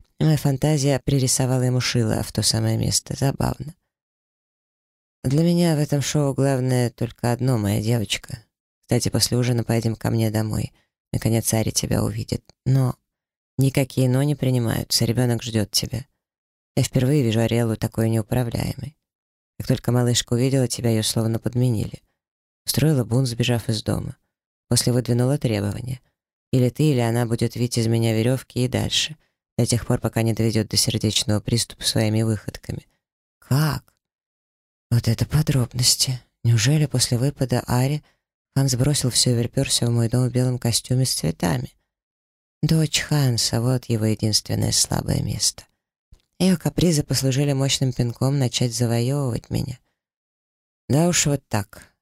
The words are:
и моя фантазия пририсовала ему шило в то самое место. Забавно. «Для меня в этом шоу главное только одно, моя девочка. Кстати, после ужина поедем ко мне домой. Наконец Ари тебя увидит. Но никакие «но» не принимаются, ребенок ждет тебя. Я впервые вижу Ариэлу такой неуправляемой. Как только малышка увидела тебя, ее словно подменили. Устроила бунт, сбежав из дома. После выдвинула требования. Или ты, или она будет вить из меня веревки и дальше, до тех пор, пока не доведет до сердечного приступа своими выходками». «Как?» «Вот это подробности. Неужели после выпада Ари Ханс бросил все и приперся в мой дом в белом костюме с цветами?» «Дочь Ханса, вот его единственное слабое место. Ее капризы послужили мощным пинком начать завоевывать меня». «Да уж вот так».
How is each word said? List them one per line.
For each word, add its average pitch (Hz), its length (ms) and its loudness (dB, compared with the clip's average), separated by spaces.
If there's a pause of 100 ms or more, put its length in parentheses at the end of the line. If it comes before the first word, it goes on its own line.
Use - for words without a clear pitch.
(180)
и 147 60 0
моя 151 140 4
фантазия 143 600 0
пририсовала 131 640 0
ему 127 200 0
шило 113 420 0
в - 100 -8
то 110 100 -2
самое 110 360 0
место. - 360 -2
Забавно. 135 600 -2 (1500)
«Для 139 220 2
меня 170 320 4
в - 20 -2
этом 147 220 0
шоу 139 320 0
главное 127 560 0
только 120 440 -4
одно, 123 260 0
моя 104 240 0
девочка. - 600 -4 (360)
Кстати, - 300 -2
после 117 260 0
ужина 120 260 0
поедем 113 320 0
ко - 140 -6
мне 113 220 0
домой. 110 420 -4 (400)
Наконец 113 400 0
Ари 110 180 0
тебя 110 320 0
увидит. 107 400 -6 (220)
Но 131 320 2 (600)
никакие 135 500 2
«но» 131 140 2
не 147 120 0
принимаются, 127 680 0
ребенок 117 380 0
ждет 110 280 -2
тебя. - 360 -4 (680)
Я 139 60 2
впервые 135 400 2
вижу 113 180 2
Ариэлу 113 360 2
такой 113 340 -2
неуправляемой. 120 880 -4 (600)
Как - 80 -8
только 120 260 0
малышка 120 420 0
увидела 127 340 2
тебя, 117 220 -2
ее 110 120 2
словно 113 360 -2
подменили. 120 640 -2 (640)
Устроила 147 360 2
бунт, 120 260 0
сбежав 117 420 -2
из 110 120 -4
дома. - 340 -6 (520)
После 120 240 2
выдвинула 123 460 0
требования. 110 600 -4 (520)
Или 123 160 4
ты, 151 220 2
или 123 100 2
она 117 240 0
будет 117 320 -2
вить 123 220 -2
из 110 80 0
меня 113 280 2
веревки 123 440 0
и 123 100 0
дальше, - 480 -2 (400)
до 120 80 2
тех 117 220 0
пор, 123 140 0
пока 113 200 -2
не 113 140 2
доведет 110 340 0
до - 80 -4
сердечного 107 640 0
приступа - 420 -4
своими 110 400 0
выходками». - 640 -6 (520)
«Как?» 139 560 -4 (960)
«Вот 117 180 2
это 113 160 0
подробности. 131 960 0 (240)
Неужели 120 420 4
после 123 300 0
выпада 123 500 0
Ари 131 380 0 (500)
Ханс 135 200 2
бросил 127 360 0
все - 200 0
и 117 120 2
приперся 135 440 -2
в 117 40 0
мой 117 180 2
дом 127 200 0
в 120 40 -4
белом 127 260 0
костюме 127 480 0
с - 80 -4
цветами?» 160 580 -4 (880)
«Дочь 156 380 2
Ханса, 123 600 0
вот 127 240 -2
его 110 180 0
единственное 110 680 0
слабое - 500 -2
место. - 420 -4 (760)
Ее 180 200 4
капризы 156 440 2
послужили 135 520 0
мощным 135 380 0
пинком 131 460 0
начать 123 360 0
завоевывать 120 720 -2
меня». 120 300 -4 (1120)
«Да 156 200 2
уж 160 180 0
вот 143 220 -2
так». - 540 -6